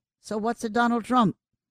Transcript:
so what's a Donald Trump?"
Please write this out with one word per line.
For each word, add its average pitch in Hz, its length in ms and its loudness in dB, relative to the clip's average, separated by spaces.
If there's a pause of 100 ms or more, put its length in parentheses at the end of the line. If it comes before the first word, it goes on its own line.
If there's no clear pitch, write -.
(220)
so 214 160 -8
what's 226 260 -4
a 226 60 -4
Donald 233 360 0
Trump?" 233 300 2 (360)